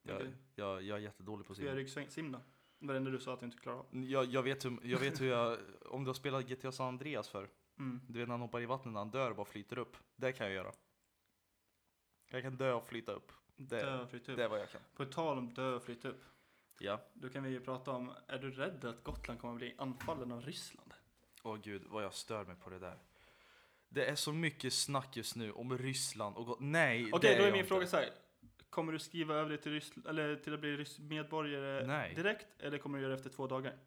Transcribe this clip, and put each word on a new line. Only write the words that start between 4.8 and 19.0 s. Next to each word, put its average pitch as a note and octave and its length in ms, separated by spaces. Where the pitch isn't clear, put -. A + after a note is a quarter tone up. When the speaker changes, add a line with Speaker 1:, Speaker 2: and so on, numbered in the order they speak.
Speaker 1:
jag B2 160
vet C#3 220
hur C3 80
jag, A#2 280
<laughs> - 140
om C3+ 180
du C3 60
har C3 40
spelat C3+ 340
G B2+ 80
T C3 120
A C3 40
San C3 160
Andreas B2+ 420
för G2+ 200
Speaker 2:
Mm. C3 280
Speaker 1:
du A#2+ 120
vet A#2+ 80
när A#2+ 60
han A#2+ 80
hoppar A#2+ 200
i A#2 40
vattnet, B2+ 280
när G#2 60
han G#2+ 120
dör C3 180
och G#2 60
bara G#2 100
flyter G#2+ 320
upp. - 200
Det C3 160
kan B2 160
jag F#2+ 80
göra. F#2 160
Jag C3 120
kan C3 140
dö C3 160
och A2+ 140
flyta A#2 240
upp. - 200
Det, C3 260
Speaker 2:
Dö C3+ 200
och B2 80
flyta B2+ 220
upp. A#2+ 60
Speaker 1:
det A#2+ 60
är G#2+ 60
vad G#2+ 100
jag - 120
kan. - 100
Speaker 2:
På C#3 100
tal D3 320
om A#2+ 160
dö C3 220
och A#2 80
flyta A#2+ 260
upp. C3 140
Speaker 1:
Ja. G2+ 220
Speaker 2:
Då C3 160
kan C3+ 140
vi C3 60
ju B2+ 120
prata C3 300
om, B2 200
är C3+ 120
du C3+ 120
rädd C3+ 340
att A#2 180